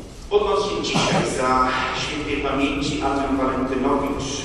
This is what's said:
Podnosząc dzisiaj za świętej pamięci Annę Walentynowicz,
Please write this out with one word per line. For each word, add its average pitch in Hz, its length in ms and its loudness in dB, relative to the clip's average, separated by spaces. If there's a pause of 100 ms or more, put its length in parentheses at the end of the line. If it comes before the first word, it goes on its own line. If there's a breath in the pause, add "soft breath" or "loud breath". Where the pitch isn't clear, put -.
(300)
Podnosząc 202 560 0
dzisiaj - 360 2 (140)
za 127 320 4 (320)
świętej 143 360 -4
pamięci 139 640 0
Annę 139 360 0
Walentynowicz, 131 840 0 (200)